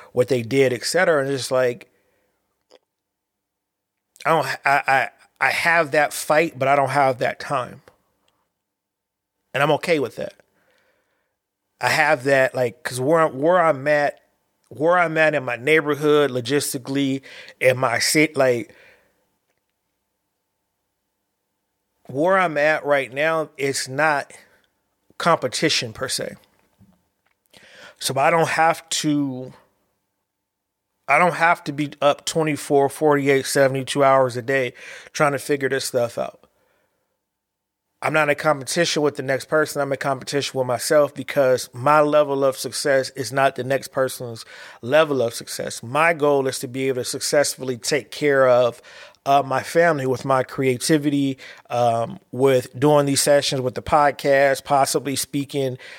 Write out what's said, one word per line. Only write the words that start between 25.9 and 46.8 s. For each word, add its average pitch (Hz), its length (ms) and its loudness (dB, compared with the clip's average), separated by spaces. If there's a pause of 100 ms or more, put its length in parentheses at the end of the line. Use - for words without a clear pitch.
per 131 140 -8
se. - 280 -8 (1600)
So 131 200 -6
I 143 120 4
don't 165 200 2
have 160 400 0
to, 139 600 -4 (1600)
I 139 100 4
don't 175 160 2
have 165 300 0
to 151 80 -8
be 143 200 -6 (100)
up 143 240 2
twenty-four, 147 640 0
forty-eight, 143 580 0
seventy-two 135 560 0
hours 135 340 4
a 120 60 -6
day 127 300 -2 (400)
trying 147 180 0
to 135 80 -4
figure 135 300 -2
this 131 160 -4
stuff 120 340 -4
out. - 220 -10 (1600)
I'm 131 140 -4
not 151 160 2
in 147 60 0
competition 151 640 -2
with 143 140 0
the 139 80 -8
next 131 220 -4
person. 156 360 -2
I'm 139 100 -4
in 135 60 -2
competition 139 640 -4
with 127 80 -2
myself 135 480 0
because 131 580 0
my 143 260 2
level 147 460 2
of 135 100 0
success 135 600 -2
is 123 180 -8
not 135 220 2
the 127 80 -6
next 131 240 -4
person's 127 580 -6 (380)
level 143 400 2
of 117 100 -2
success. - 480 -10
My 147 320 0
goal 143 340 2
is 127 120 -4
to 139 80 -8
be 135 220 -4